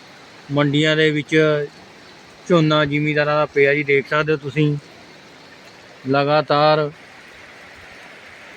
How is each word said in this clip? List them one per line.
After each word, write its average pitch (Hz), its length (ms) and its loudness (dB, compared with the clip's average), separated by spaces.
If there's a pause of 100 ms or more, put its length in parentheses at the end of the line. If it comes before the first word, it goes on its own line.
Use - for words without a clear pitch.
(520)
ਮੰਡੀਆਂ 147 440 0
ਦੇ 156 160 2
ਵਿੱਚ 151 240 -4 (1120)
ਝੋਨਾ 156 380 2
ਜ਼ਿਮੀਂਦਾਰਾਂ 147 500 -2
ਦਾ 151 120 0
ਪਿਆ 139 260 2
ਜੀ, 147 100 -2
ਦੇਖ 139 260 0
ਸਕਦੇ 151 240 -2
ਹੋ 156 40 0
ਤੁਸੀਂ। 147 380 -2 (1300)
ਲਗਾਤਾਰ 147 800 0 (1700)